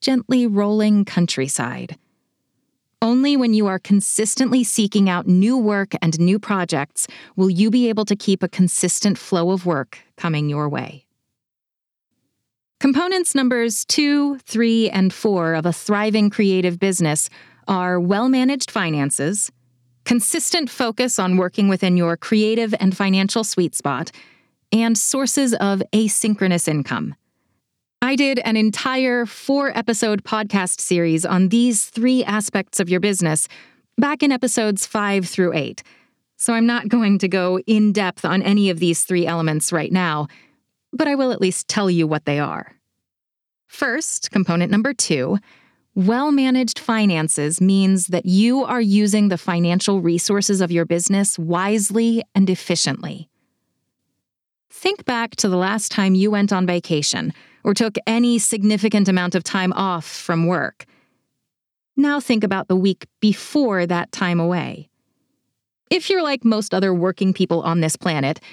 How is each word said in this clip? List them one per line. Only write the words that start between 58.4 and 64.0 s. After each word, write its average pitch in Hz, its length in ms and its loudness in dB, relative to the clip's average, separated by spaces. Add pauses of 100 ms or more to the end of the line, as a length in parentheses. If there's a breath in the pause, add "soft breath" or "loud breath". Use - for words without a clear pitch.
amount 180 260 0
of 180 80 0
time 185 300 -2
off 185 320 -4
from 165 420 -2
work. 170 380 -4 (1120)
Now 285 240 2
think 220 240 0
about 190 240 -4
the 185 80 2
week 185 300 0 (120)
before 208 640 0
that 175 280 -2